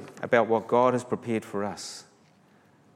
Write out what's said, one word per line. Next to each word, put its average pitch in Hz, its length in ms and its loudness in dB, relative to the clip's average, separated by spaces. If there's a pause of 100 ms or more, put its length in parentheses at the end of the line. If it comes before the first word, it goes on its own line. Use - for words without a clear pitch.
(220)
about 117 260 4
what 110 180 2
God 123 280 4
has 123 100 -2
prepared 110 400 -4
for 101 180 -6
us, - 420 -10 (920)